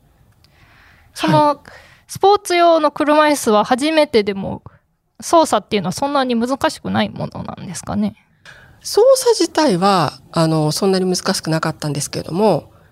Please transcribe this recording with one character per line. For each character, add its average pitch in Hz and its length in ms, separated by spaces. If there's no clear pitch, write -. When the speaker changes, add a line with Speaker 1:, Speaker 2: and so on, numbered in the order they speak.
Speaker 1:
そ - 140
の、 302 180
Speaker 2:
は 294 80
い。 294 40
Speaker 1:
ス - 120
ポ 392 160
ー 403 80
ツ 359 140
用 339 240
の 302 100
車 302 340
椅 294 120
子 - 140
は 208 140
初 277 280
め 302 160
て 214 160
で 196 100
も、 - 280
操 330 260
作 214 180
っ - 40
て 202 80
い - 20
う 190 40
の 175 60
は 180 40
そ 277 160
ん 285 40
な 277 120
に 254 100
難 247 240
し - 100
く 190 100
な 208 140
い 202 40
も - 240
の - 120
な - 180
ん 185 40
で 175 80
す - 80
か - 120
ね？ 208 220
Speaker 2:
操 - 200
作 480 180
自 349 180
体 294 240
は、 185 380
あ 165 140
の、 156 260
そ - 140
ん 190 60
な 190 60
に 185 60
難 185 300
し - 60
く - 100
な 160 100
か 160 100
っ 156 40
た 151 140
ん 147 40
で 147 80
す - 100
け 160 100
れ - 40
ど - 80
も、 185 400